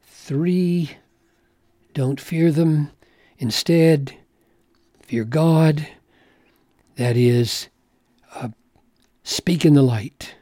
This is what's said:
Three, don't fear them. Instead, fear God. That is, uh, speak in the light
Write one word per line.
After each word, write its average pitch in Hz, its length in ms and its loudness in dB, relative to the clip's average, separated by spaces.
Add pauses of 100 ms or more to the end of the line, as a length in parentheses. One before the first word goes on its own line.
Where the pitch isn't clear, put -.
Three, 175 960 -4 (960)
don't 135 260 -4
fear 165 320 0
them. 151 400 0 (460)
Instead, 156 800 0 (840)
fear 117 220 -6
God. 156 640 0 (1080)
That 120 200 -2
is, 120 540 0 (640)
uh, 123 160 -12 (760)
speak - 400 -4
in 151 120 6
the 139 80 6
light 117 580 -4